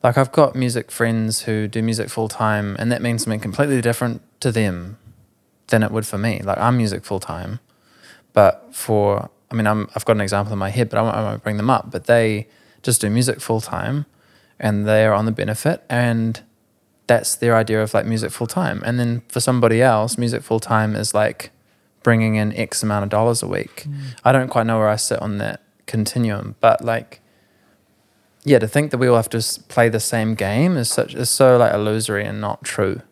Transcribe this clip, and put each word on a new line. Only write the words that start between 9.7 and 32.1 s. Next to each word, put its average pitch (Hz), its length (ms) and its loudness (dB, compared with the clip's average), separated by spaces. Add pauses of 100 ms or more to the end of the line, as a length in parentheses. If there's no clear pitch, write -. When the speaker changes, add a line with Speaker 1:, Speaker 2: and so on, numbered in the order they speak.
Speaker 1:
I've 107 100 -6
got 113 120 4
an 104 60 -2
example 101 300 -2
in 101 60 -4
my 95 120 -2
head, 113 180 0
but 117 100 -2
I 110 40 2
won't, 113 140 -2
I 110 60 -2
won't 107 200 -6
bring 107 160 -4
them 113 120 0
up. 117 200 0
But - 160 -8
they 113 420 2 (340)
just - 180 0
do 104 100 0
music 120 300 0
full 110 200 -2
time, 135 460 -6 (520)
and 104 300 0
they 107 160 4
are 110 80 4
on 104 140 2
the 113 60 0
benefit, 110 580 -2
and 113 500 0 (680)
that's 117 300 2
their 120 180 2
idea 110 280 2
of, 110 100 -4
like, - 140 0
music 110 260 -2
full 120 140 -6
time. 123 400 -2
And 123 120 -2
then 120 300 -2
for 123 120 -4
somebody 120 420 4
else, 113 340 4
music 120 260 -2
full 113 180 -2
time 107 360 0
is, 104 160 -4
like, - 380 -2 (520)
bringing 113 340 2
in 107 200 -2
X - 260 -4
amount 104 220 0
of 98 60 -4
dollars 113 320 0
a - 40 -6
week. - 400 -6
Speaker 2:
Mm. 143 80 -8 (300)
Speaker 1:
I 123 80 6
don't 131 160 2
quite 113 180 0
know 113 120 0
where 107 100 4
I 107 80 2
sit - 240 -2
on 101 180 -4
that 104 220 -6 (260)
continuum, 110 760 -2
but, 113 220 6
like, 117 380 -6 (1200)
yeah, 139 160 6
to 110 80 2
think 147 240 0
that 127 80 -2
we 127 80 2
all 120 100 6
have 113 140 2
to 117 80 -4
s-, - 200 -4
play - 320 2
the 110 100 -2
same 110 340 -2
game 120 440 0
is 117 120 -2
such, - 240 -4
is 123 160 -4
so, 127 280 6
like, 117 160 4
illusory 107 500 -2